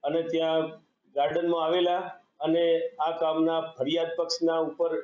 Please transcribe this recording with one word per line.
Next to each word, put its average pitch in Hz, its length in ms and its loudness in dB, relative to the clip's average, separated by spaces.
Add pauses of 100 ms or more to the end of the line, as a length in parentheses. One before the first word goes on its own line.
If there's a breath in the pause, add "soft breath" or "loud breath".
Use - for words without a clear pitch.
અને 160 200 0
ત્યાં 160 460 0 (460)
ગાર્ડનમાં 160 500 0
આવેલા 175 340 2 (420)
અને 165 400 2 (200)
આ 156 100 0
કામના 165 500 0
ફરિયાદ 160 560 -2
પક્ષના 165 420 0
ઉપર 160 460 -2